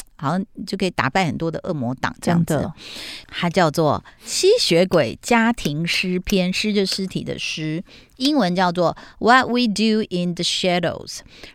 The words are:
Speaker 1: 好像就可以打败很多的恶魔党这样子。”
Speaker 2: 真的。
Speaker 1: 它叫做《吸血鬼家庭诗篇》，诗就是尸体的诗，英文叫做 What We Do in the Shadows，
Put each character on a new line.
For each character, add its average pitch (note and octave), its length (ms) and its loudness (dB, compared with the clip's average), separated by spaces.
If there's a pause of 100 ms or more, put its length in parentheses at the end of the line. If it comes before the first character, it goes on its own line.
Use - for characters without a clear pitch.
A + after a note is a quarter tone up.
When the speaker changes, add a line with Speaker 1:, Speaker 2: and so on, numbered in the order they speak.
(140)
Speaker 1:
好 C#3 160 -4
像 F#3+ 160 -2 (180)
就 F#3+ 140 -8
可 G3 80 -2
以 F3+ 60 0
打 - 180 0
败 F#3+ 160 2
很 - 100 -2
多 E3 140 -2
的 D#3 140 -6
恶 F3 100 -4
魔 B2+ 220 -2
党 - 240 -4
这 - 100 -2
样 E3+ 140 4
子。” D#3+ 100 -2
Speaker 2:
真 C3+ 80 0
的。 - 100 -6 (540)
Speaker 1:
它 - 240 -4
叫 E3 180 4
做 D3 320 2 (240)
《吸 - 260 2 (100)
血 F3 260 4
鬼 D3 340 0
家 A#3 320 2
庭 D#3 320 -4
诗 F3+ 360 -2
篇》， F#3 320 0
诗 G#3+ 200 -2
就 G3+ 140 2
是 - 80 -4
尸 F#3+ 140 -4
体 - 160 -6
的 - 120 -8
诗， D#3 460 -6 (360)
英 C#4+ 180 2
文 F3+ 180 2
叫 F3+ 160 2
做 E3+ 260 0 (220)
What B3 300 4
We B3 180 2
Do G#3+ 440 2
in F3 260 -2
the F3 80 -6
Shadows， - 760 -2 (320)